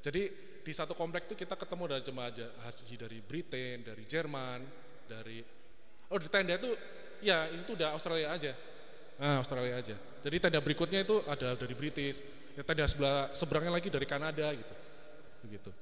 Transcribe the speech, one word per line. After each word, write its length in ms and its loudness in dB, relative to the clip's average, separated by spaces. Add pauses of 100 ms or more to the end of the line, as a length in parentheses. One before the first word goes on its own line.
Jadi 240 2 (340)
di 140 -6
satu 180 -2
komplek 320 -2
itu 80 -4
kita 240 -4
ketemu 380 -2
dari 80 0
jemaah 260 -2
haja-, 320 -6
haji 320 -6
dari 240 -6
Britain, 640 -4
dari 240 -8
Jerman, 560 -2 (400)
dari, 400 -6 (640)
oh 160 0
di 80 -4
tenda 240 4
itu, 160 0 (480)
ya 320 6
itu 240 -4
udah 240 2
Australia 320 2
aja. 240 0 (640)
Nah, 240 6
Australia 320 2
aja. 240 -2 (240)
Jadi 160 0
tenda 240 6
berikutnya 400 4
itu 240 4
ada 320 2
dari 160 -2
British, 480 0 (320)
ya, 80 -4
tenda 240 4
sebelah, 480 4
seberangnya 400 4
lagi 160 2
dari 160 2
Kanada 480 0
gitu. 200 -6 (680)
Begitu. 280 -6 (120)